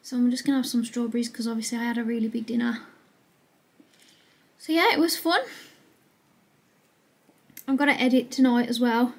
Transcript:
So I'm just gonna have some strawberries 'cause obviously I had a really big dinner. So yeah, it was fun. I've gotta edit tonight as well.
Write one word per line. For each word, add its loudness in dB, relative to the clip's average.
So -8
I'm 4
just -4
gonna 2
have 0
some -2
strawberries -4
'cause -6
obviously -4
I -4
had -2
a -4
really -2
big -6
dinner. -2
So -6
yeah, 4
it 2
was 2
fun. 0
I've 0
gotta 2
edit 2
tonight 4
as -4
well. 2